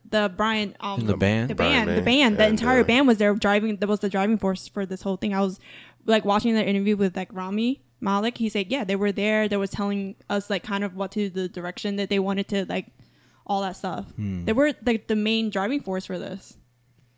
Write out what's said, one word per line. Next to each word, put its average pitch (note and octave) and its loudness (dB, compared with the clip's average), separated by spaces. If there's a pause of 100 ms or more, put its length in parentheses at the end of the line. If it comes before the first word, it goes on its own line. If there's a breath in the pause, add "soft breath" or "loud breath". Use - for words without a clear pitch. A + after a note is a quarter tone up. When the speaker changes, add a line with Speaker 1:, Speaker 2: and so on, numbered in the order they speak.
Speaker 1:
the G#3 0
Brian, G#3+ 0
um, G3 -6
Speaker 2:
In A2+ -2
the G2 2
band? A2 2
Speaker 1:
the - -4
Speaker 3:
Brian A3 2
Speaker 1:
band, F3+ 2
the - 2
Speaker 3:
May A#3+ 4
Speaker 1:
band, A3 4
the G#3 4
Speaker 3:
and, G#3+ 4 (100)
Speaker 1:
entire B3 4
Speaker 3:
uh, A3+ 6
Speaker 1:
band C4 4
was A#3 6
there G#3 4
driving. G#3 0
That G3+ -2
was G#3 0
the G3+ -2
driving G3+ 2
force F#3+ -2
for G3+ -6
this F#3+ -8
whole G3 -2
thing. G3+ -4
I F#3+ 0
was, G3 0 (460 loud breath)
like, G#3+ 4
watching G#3+ 2
the G#3+ 2
interview G3 2
with, F#3+ 0
like, F#3 -6
Rami G#3 -2 (180)
Malek. G3+ 0
He A3 0
said, G3+ -2
yeah, B3+ -2
they G3 -2
were G3+ 0
there. G#3 0
They G3+ 0
was G3 -2
telling G3+ -4 (120)
us, G3+ -2
like, F#3+ -2
kind G3+ -4
of F3+ -6
what F#3+ -6
to G#3 -2
the F#3 -4
direction F3+ -6
that G3+ -4
they G3 0
wanted G3 -2
to, G3 -2
like, F3+ -6 (580 soft breath)
all G3 -2
that F#3 -6
stuff. G3 -6 (120)
Speaker 2:
Hmm. G#2+ -4
Speaker 1:
They A3 0
were, C#4 2 (100)
like, A3+ -2
the A3 0
main A3 0
driving A3 -2
force F#3+ -6
for F#3 -6
this. - -12 (600)